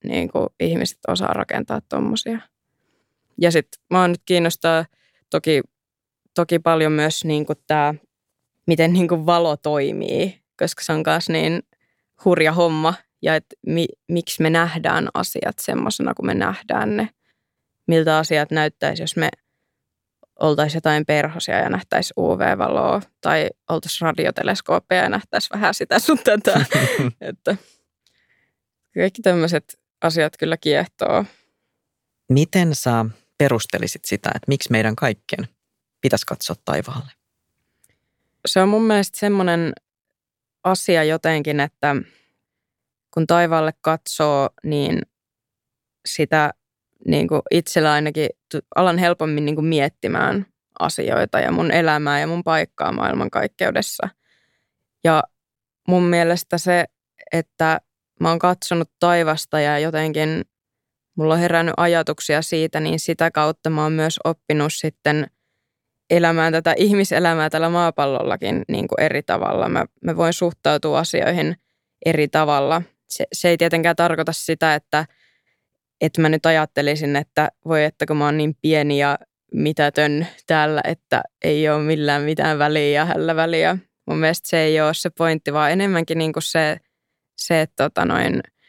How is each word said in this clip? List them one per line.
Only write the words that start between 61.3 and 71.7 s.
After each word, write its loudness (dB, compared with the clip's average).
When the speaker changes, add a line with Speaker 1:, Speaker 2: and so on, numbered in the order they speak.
Speaker 1:
on 2
herännyt 2
ajatuksia 0
siitä, -2
niin -2
sitä 0
kautta -2
mä 0
oon 0
myös -2
oppinut -2
sitten -2
elämään 4
tätä 2
ihmiselämää 2
tällä 0
maapallollakin -2
niinku -4
eri 0
tavalla. -2
Mä, -2
mä -4
voin 2
suhtautua 0
asioihin -2